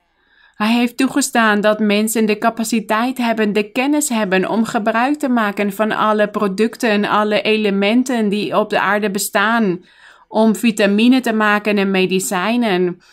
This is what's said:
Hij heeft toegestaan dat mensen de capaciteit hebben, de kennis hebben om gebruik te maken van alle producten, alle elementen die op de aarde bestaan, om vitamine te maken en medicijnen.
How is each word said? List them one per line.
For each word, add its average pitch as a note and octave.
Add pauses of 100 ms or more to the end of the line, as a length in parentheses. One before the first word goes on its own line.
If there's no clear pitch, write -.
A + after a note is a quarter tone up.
(540)
Hij A3
heeft A#3+
toegestaan A#3
dat G#3+
mensen G#3+
de G#3+
capaciteit A3+
hebben, A3
de G#3+
kennis C#4+
hebben F#3+
om A3+
gebruik A3+
te C#4+
maken G#3
van G#3+
alle G#3+
producten, G#3
alle G#3
elementen G#3+
die F#3+
op G#3
de G#3
aarde G3+
bestaan, G3+ (440)
om A3
vitamine A3
te A#3
maken G#3
en G3
medicijnen. F#3 (100)